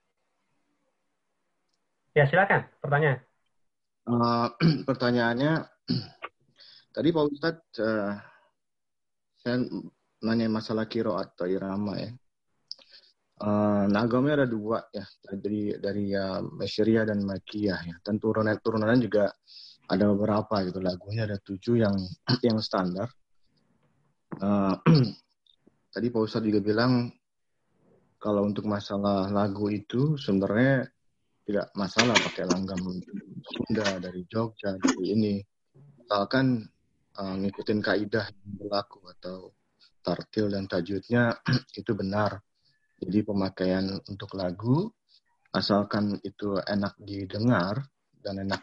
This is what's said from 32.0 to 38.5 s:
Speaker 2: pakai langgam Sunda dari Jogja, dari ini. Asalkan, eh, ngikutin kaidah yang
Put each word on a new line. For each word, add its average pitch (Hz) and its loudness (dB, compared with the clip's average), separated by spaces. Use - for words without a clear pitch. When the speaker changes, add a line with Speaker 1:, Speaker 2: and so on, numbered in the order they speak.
Speaker 2:
pakai 90 0
langgam 98 -2
Sunda 101 -4
dari 90 -10
Jogja, 110 -4
dari 95 0
ini. 104 2
Asalkan, 117 0
eh, 95 -6
ngikutin 101 -2
kaidah 104 -2
yang - -16